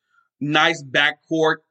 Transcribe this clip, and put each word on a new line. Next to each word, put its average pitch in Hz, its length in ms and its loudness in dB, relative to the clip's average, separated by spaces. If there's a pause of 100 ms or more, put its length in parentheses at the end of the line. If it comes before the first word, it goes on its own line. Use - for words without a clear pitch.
(400)
nice 156 420 0
backcourt, 151 720 -2 (140)